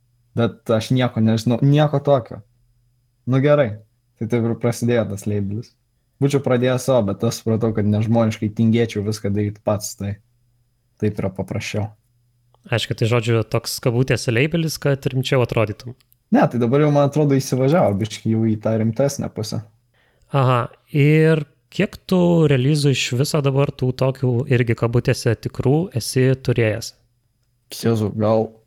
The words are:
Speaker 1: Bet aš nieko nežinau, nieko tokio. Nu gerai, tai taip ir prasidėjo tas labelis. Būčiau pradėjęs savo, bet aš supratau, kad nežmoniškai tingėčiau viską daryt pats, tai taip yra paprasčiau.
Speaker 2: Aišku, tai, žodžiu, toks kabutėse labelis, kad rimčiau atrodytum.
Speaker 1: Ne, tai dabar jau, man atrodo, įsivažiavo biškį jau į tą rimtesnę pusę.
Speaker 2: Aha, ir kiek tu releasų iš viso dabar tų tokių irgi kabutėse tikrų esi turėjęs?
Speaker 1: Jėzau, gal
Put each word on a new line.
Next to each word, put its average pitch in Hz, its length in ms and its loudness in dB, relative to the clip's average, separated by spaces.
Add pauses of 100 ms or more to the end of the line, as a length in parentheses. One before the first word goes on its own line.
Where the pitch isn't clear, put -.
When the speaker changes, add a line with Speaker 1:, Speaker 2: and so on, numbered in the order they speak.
(360)
Speaker 1:
Bet - 320 -2
aš 110 240 0
nieko 127 320 0
nežinau, 113 400 0
nieko 147 400 2
tokio. 135 380 -2 (840)
Nu 131 160 0
gerai, 135 380 2 (420)
tai 110 80 -6
taip 117 160 0
ir 117 160 -2
prasidėjo 117 480 0
tas 101 160 -10
labelis. 104 480 -6 (480)
Būčiau 139 240 0
pradėjęs 127 460 0
savo, 120 180 4
bet 101 160 -4
aš 113 160 -2
supratau, 113 320 0
kad 104 160 -2
nežmoniškai 110 640 0
tingėčiau 113 540 0
viską 107 260 -4
daryt 104 320 -4
pats, 104 320 -2
tai 101 220 -8 (840)
taip 104 160 0
yra 98 160 -4
paprasčiau. 107 560 -6 (800)
Speaker 2:
Aišku, 117 240 -2
tai, 110 160 -2
žodžiu, 113 400 0
toks - 320 -6
kabutėse 123 480 -2
labelis, 156 480 -2
kad 139 320 -2
rimčiau 127 360 0
atrodytum. 110 520 -4 (320)
Speaker 1:
Ne, 254 160 4
tai 127 160 -2
dabar 123 220 2
jau, 151 100 4
man 143 160 4
atrodo, 147 240 2
įsivažiavo 135 680 2
biškį 110 320 -4
jau 110 100 2
į 110 160 0
tą 110 160 -2
rimtesnę 113 560 -2
pusę. 110 300 -8 (640)
Speaker 2:
Aha, 127 380 0 (260)
ir 156 480 4 (320)
kiek 202 220 -2 (100)
tu 185 140 0 (340)
releasų 143 400 2
iš - 120 -2 (120)
viso 151 240 0
dabar 139 320 0
tų 127 240 -2
tokių 127 360 0 (200)
irgi 117 240 2
kabutėse 120 560 0 (140)
tikrų 135 320 0 (180)
esi 127 300 0 (100)
turėjęs? 113 540 -2 (840)
Speaker 1:
Jėzau, 110 400 0
gal 110 380 0 (160)